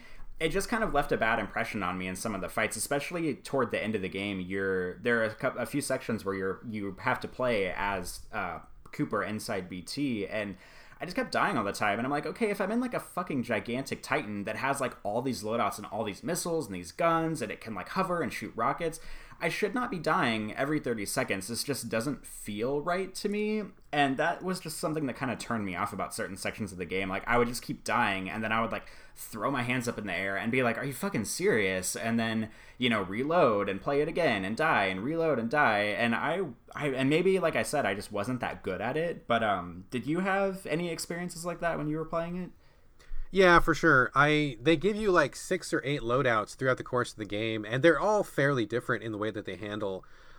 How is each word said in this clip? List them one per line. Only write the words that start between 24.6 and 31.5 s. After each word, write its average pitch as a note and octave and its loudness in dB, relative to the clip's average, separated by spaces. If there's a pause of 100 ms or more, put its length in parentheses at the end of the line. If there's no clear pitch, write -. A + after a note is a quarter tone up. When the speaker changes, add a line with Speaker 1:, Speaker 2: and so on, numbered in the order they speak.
Speaker 1:
just - -8
something D#3 -2
that A#2+ -4
kinda A#2+ -2
turned A2 -2
me F2+ -4
off G2 -2
about F#2 -4
certain F#2+ -4
sections G2+ -4
of F2 -10
the F2+ -4
game. F#2 -2
Like, G2 -4
I A#2+ 4
would A#2+ 4
just B2+ -6
keep - -8
dying, G2+ 2
and G#2+ -4
then A2 0
I A2+ 4
would, A2 0
like, G2+ -6 (280)
throw A2+ -4
my C3 0
hands B2 0
up A#2 -4
in G#2 -6
the F#2 -2
air G2 0
and G#2+ -2
be C3 4
like, A#2 2
"Are A#2 -4
you C#3 -4
fucking E3+ -2
serious?" G2 0